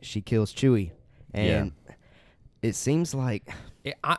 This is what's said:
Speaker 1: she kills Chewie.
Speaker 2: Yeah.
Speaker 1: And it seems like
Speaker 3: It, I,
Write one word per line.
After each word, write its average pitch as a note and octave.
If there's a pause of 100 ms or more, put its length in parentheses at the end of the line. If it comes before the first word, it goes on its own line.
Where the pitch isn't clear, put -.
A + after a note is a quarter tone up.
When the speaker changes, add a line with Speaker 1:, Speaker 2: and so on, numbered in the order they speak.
Speaker 1:
she -
kills A2
Chewie. A2 (440)
Speaker 2:
Yeah. G#2
Speaker 1:
And D2+ (920)
it -
seems D#3
like B2+ (360)
Speaker 3:
It, C#3
I, -